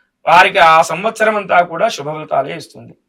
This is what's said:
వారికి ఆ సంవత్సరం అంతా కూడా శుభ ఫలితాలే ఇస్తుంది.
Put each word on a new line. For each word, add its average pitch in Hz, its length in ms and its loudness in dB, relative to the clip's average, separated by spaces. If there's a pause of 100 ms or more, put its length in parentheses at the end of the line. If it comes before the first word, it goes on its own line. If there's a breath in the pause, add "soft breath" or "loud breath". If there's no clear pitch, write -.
(280)
వారికి 185 320 4
ఆ 165 220 6
సంవత్సరం 214 560 -2
అంతా 185 240 0
కూడా 175 260 -2
శుభ 156 220 -10
ఫలితాలే 151 480 -6
ఇస్తుంది. 123 360 -20 (160)